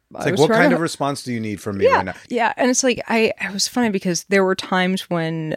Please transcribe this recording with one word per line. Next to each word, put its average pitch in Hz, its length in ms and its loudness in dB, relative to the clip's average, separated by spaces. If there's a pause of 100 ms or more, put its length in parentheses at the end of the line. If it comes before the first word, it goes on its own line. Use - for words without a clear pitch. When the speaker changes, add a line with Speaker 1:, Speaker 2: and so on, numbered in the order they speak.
(160)
Speaker 1:
I - 80 -10
Speaker 2:
like, 147 80 0
Speaker 1:
was 196 100 2
Speaker 2:
"What 156 60 6
Speaker 1:
trying 220 140 4
Speaker 2:
kind 170 100 6
Speaker 1:
to 175 60 2
Speaker 2:
of 160 40 -2
response 143 400 -4
do 127 100 -8
you 117 80 -4
need 107 220 -6
from 101 160 -6
me 196 80 4
Speaker 1:
Yeah, 539 120 4
Speaker 2:
right - 80 -2
now?" 92 100 -8 (140)
Speaker 1:
yeah. 233 280 0
And 247 140 2
it's 254 120 0
like, 254 240 0
I, 226 320 2
it 190 140 -8
was 196 140 -2
funny 240 220 0
because 185 360 -2
there 196 180 2
were 185 120 2
times 185 540 -2
when, 160 480 -4